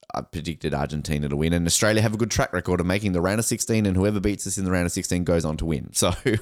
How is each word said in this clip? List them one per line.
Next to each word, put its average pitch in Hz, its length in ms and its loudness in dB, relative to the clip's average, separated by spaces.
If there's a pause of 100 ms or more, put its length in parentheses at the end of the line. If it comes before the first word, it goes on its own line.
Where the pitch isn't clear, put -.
(180)
I - 40 -6
predicted 76 520 -6
Argentina 73 560 -2
to 71 60 -2
win, 80 180 2
and 85 140 2
Australia 110 340 2
have 110 120 2
a 110 40 -4
good 110 140 -2
track - 220 -2
record 90 260 0
of 85 60 0
making 101 280 0
the 87 80 2
round 98 180 2
of 113 60 0
sixteen, 110 400 0
and 95 100 2
whoever 101 240 2
beats 95 280 -2
us 98 100 -6
in 98 80 -2
the 90 60 0
round 90 140 2
of 85 60 -2
sixteen 90 320 -2
goes 85 220 2
on 78 120 -2
to 82 80 -2
win. 76 260 -2
<laughs> - 20 -20
So, 92 180 2 (300)